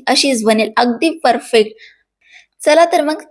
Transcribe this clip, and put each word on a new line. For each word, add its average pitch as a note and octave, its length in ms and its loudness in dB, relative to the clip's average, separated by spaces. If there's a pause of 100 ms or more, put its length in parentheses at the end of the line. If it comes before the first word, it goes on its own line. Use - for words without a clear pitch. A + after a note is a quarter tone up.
अशीच C4 360 0
बनेल, G#3+ 340 0
अगदी A#3+ 320 0 (100)
परफेक्ट. A3+ 520 0 (880)
चला D#4 240 4
तर E4+ 180 0
मग D4+ 280 -4